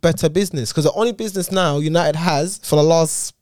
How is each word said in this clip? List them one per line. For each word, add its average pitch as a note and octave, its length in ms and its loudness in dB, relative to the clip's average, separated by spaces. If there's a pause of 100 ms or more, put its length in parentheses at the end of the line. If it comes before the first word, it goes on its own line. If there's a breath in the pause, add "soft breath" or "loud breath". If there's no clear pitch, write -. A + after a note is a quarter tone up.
better E3 280 2
business, F3 440 -2
'cause D3+ 100 0
the D3+ 100 4
only A3+ 180 0
business G3 400 -6
now F3 260 0
United D#3 380 0
has E3 480 -2
for - 120 0
the D3+ 80 4
last E3 580 0